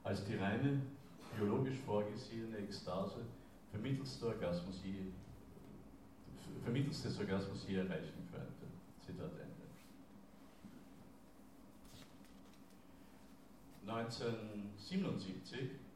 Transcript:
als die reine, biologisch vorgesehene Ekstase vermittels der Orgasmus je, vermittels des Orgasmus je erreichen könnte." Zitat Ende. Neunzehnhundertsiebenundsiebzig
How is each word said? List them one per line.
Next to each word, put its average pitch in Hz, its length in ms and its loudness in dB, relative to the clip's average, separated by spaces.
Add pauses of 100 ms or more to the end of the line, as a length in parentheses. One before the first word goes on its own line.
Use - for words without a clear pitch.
als 101 220 4
die 107 100 2
reine, 120 440 6 (560)
biologisch 113 500 6
vorgesehene 107 720 2
Ekstase 98 640 0 (500)
vermittels 131 480 2
der 117 100 4
Orgasmus 170 560 2
je, 95 260 0 (1500)
vermittels 127 380 4
des 104 180 2
Orgasmus 98 480 4
je 98 100 4
erreichen - 540 0
könnte." - 360 -6 (320)
Zitat - 340 -4
Ende. - 320 -8 (4000)
Neunzehnhundertsiebenundsiebzig 113 1900 2 (240)